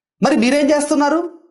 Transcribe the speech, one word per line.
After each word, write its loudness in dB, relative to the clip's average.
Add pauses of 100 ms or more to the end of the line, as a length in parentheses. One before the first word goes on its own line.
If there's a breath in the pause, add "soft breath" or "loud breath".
(220)
మరి 2
మీరేం 0
చేస్తున్నారు? -2 (200)